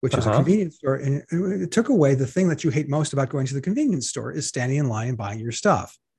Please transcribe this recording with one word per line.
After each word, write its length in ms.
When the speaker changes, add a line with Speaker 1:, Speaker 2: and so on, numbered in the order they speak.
Speaker 1:
which 140
is 100
a 40
Speaker 2:
Uh-huh. 80
Speaker 1:
convenience 400
store. 180
And 220
it, 460
it 80
took 180
away 260
the 120
thing 220
that 140
you 60
hate 200
most 240
about 160
going 180
to 60
the 80
convenience 480
store 220
is 160
standing 300
in 100
line 220
and 80
buying 220
your 120
stuff. 460